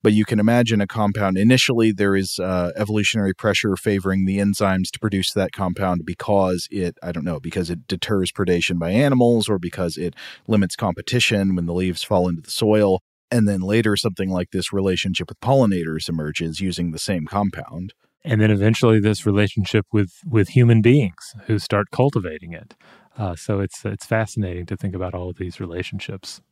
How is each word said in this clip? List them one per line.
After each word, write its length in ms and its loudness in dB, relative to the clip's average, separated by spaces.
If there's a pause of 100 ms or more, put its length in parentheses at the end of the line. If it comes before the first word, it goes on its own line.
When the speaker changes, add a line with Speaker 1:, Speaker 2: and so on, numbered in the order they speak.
Speaker 1:
But 120 4
you 120 4
can 140 0
imagine 420 4
a 60 0
compound. 500 0
Initially, 540 4
there 240 2
is, 240 -2
uh, 380 -2
evolutionary 580 -2
pressure 400 0
favoring 520 0
the 120 0
enzymes 540 0
to 80 -14
produce 320 -2
that 180 0
compound 560 -2
because 640 0
it, 320 -4
I 80 -8
don't 140 -6
know, 160 -4
because 280 -6
it 200 -8
deters 420 -2
predation 480 0
by 140 -2
animals 560 4
or 100 0
because 380 -4
it 180 -6 (320)
limits 300 0
competition 800 0
when 100 -2
the 80 -4
leaves 300 -2
fall 240 2
into 140 -4
the 100 -16
soil. 500 4 (300)
And 160 4
then 120 0
later, 360 2
something 340 -2
like 220 -4
this 200 -4
relationship 560 -2
with 120 -16
pollinators 680 0
emerges 520 -6
using 320 -4
the 80 -10
same 260 -4
compound. 680 -4 (320)
Speaker 2:
And 160 0
then 120 6
eventually 480 4
this 260 0
relationship 680 0
with, 200 0 (120)
with 260 2
human 300 6
beings 540 2 (120)
who 120 0
start 320 -2
cultivating 600 -2
it. 240 -18 (400)
Uh, 180 -4
so 240 -4
it's, 260 -6
it's 220 -8
fascinating 600 -2
to 100 -8
think 180 -6
about 180 -6
all 160 -8
of 100 -12
these 200 -10
relationships. 840 -10 (120)